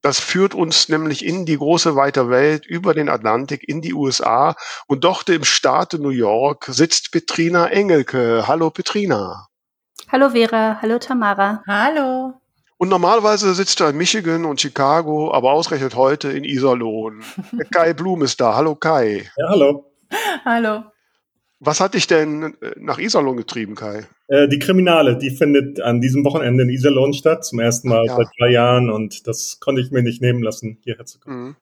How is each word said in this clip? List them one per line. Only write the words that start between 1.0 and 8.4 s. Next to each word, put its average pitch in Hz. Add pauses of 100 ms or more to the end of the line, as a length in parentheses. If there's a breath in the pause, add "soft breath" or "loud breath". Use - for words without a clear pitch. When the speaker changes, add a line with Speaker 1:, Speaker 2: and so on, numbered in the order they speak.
Speaker 1:
in 175
die 156
große 151
weite 139
Welt, 151
über 170
den 151
Atlantik, 120
in 151
die 175
U 143
S 123
A. 131 (320 loud breath)
Und 139
dort 180
im 165
Staate 143
New 143
York 120
sitzt 147
Petrina 170
Engelke. 131